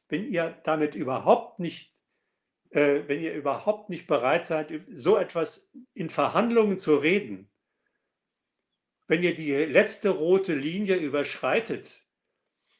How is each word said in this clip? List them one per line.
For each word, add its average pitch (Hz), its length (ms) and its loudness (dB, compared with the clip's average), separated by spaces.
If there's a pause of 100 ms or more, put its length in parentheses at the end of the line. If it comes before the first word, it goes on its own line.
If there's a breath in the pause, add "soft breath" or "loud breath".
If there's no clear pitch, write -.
wenn 202 220 -6
ihr 165 340 -4
damit 151 300 0
überhaupt 131 640 0
nicht, - 380 -10 (760)
äh, 147 360 4
wenn 143 140 -2
ihr 165 140 -6
überhaupt 165 540 -4
nicht 170 180 -10
bereit 147 380 2
seid, 156 260 -4 (240)
so 160 220 4
etwas - 560 -4 (220)
in 165 160 -6
Verhandlungen 202 680 2
zu 156 180 4
reden, 131 540 -2 (1600)
wenn 170 140 2
ihr 170 120 0
die 147 200 -4
letzte 165 560 2
rote 185 440 2
Linie 180 420 -2
überschreitet 143 1080 -4 (720)